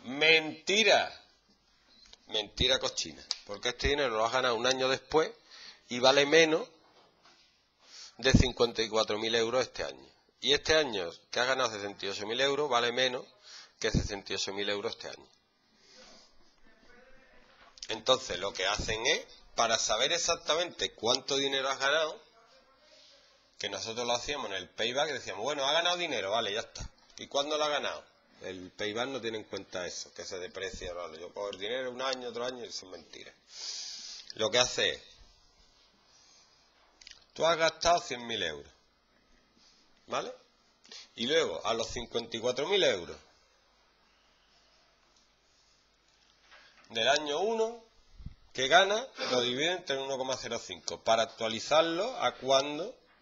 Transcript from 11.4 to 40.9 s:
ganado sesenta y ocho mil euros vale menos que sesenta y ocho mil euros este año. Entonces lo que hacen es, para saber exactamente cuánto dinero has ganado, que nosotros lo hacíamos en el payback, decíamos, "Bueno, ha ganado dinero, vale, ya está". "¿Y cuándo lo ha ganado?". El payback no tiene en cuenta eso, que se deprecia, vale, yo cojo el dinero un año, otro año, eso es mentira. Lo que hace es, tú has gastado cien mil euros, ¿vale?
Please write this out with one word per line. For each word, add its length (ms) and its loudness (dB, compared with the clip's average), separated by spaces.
ganado 240 0
sesenta 340 -8
y 40 -4
ocho 180 -6
mil 120 -4
euros 300 0
vale 220 2
menos 340 -2
que 100 -2
sesenta 440 -2
y 20 -2
ocho 180 -6
mil 160 -4
euros 220 -4
este 180 -14
año. 180 -18
Entonces 500 0
lo 160 -6
que 140 -2
hacen 400 -2
es, 180 0
para 240 2
saber 320 0
exactamente 800 -2
cuánto 440 0
dinero 320 -2
has 100 -4
ganado, 440 0
que 120 -6
nosotros 360 -6
lo 80 0
hacíamos 340 -4
en 100 -6
el 120 -10
payback, 420 -2
decíamos, 320 -8
"Bueno, 220 -4
ha 60 0
ganado 260 0
dinero, 340 -4
vale, 220 0
ya 60 -4
está". 280 -12
"¿Y 100 -14
cuándo 300 -2
lo 60 -2
ha 60 0
ganado?". 340 -4
El 300 -12
payback 360 -4
no 140 -8
tiene 160 -6
en 80 -12
cuenta 420 -10
eso, 260 -12
que 120 -14
se 140 -10
deprecia, 540 -10
vale, 260 -12
yo 140 -14
cojo 160 -6
el 80 -10
dinero 320 -6
un 120 -10
año, 260 -6
otro 180 -6
año, 200 -8
eso 200 -12
es 60 -20
mentira. 420 -18
Lo 180 -2
que 80 2
hace 300 2
es, 120 -4
tú 120 0
has 120 4
gastado 440 2
cien 260 -8
mil 160 -4
euros, 280 -8
¿vale? 260 -4